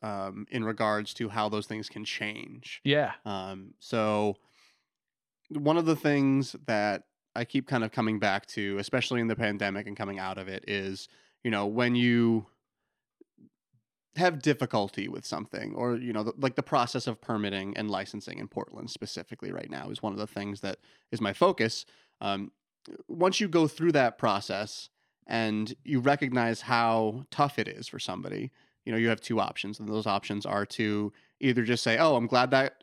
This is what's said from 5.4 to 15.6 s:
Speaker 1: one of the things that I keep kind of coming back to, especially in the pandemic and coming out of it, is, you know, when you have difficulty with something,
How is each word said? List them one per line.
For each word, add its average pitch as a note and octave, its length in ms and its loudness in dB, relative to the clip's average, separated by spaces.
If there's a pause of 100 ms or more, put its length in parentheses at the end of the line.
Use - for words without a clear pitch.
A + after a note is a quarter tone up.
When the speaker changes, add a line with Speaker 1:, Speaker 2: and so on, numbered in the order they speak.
Speaker 1:
one D3+ 280 2
of E3 80 2
the D#3+ 100 6
things C#3 600 4 (100)
that G#2 420 0 (280)
I A#2 100 -2
keep C3 200 0
kind A#2+ 180 0
of A2 100 -2
coming A2 260 0
back G2+ 280 2
to, G2+ 300 -4
especially B2 440 -2
in A2+ 60 0
the A2+ 100 -2
pandemic G#2 500 -2
and G2+ 80 -10
coming G2 240 -8
out F#2+ 180 -6
of F#2+ 120 -10
it, F#2+ 180 -10
is, G2 400 -4 (360)
you A2+ 80 0
know, G2+ 140 0
when A#2+ 300 2
you A#2 500 4 (1700)
have E3 260 2
difficulty A2+ 640 2
with - 180 -8
something, G#2+ 500 -6